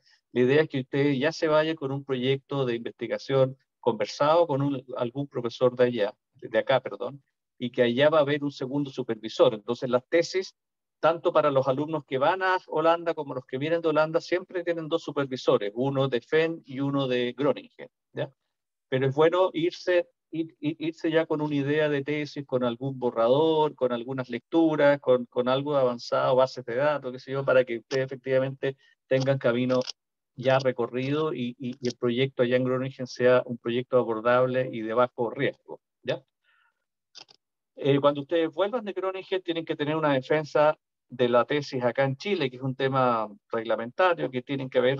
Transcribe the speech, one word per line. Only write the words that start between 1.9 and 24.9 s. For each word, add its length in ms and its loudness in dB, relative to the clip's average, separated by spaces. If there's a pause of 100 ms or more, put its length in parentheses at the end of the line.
un 100 -6
proyecto 640 -2
de 100 -2
investigación 800 -2 (240)
conversado 680 2
con 140 -2
un, 220 -2 (140)
algún 300 -4
profesor 500 0
de 80 4
allá, 280 0 (200)
de 240 -6
acá, 240 2
perdón, 420 -10 (340)
y 140 -8
que 120 2
allá 260 4
va 80 4
a 40 6
haber 220 0
un 80 -4
segundo 380 -6
supervisor. 640 0
Entonces, 360 -6
las 200 0
tesis, 480 -2 (420)
tanto 320 0
para 200 2
los 180 0
alumnos 360 -4
que 120 -4
van 240 0
a 160 0 (100)
Holanda 460 0
como 200 -4
los 120 -8
que 120 -6
vienen 240 0
de 80 0
Holanda, 300 2
siempre 460 -4
tienen 240 -4
dos 140 -2
supervisores, 720 -2
uno 360 0
de 100 0
Fenn 460 0
y 160 -8
uno 260 0
de 300 0
Groningen, 520 -4 (220)
¿ya? 180 -6 (600)
Pero 180 0
es 80 -4
bueno 380 4
irse, 560 0 (220)
ir, 280 -8
ir, 200 -4
irse 320 -4
ya 140 2
con 160 -2
una 120 -4
idea 360 0
de 140 -2
tesis, 420 -6
con 180 -2
algún 340 -4
borrador, 800 2
con 160 -2
algunas 380 -6
lecturas, 680 2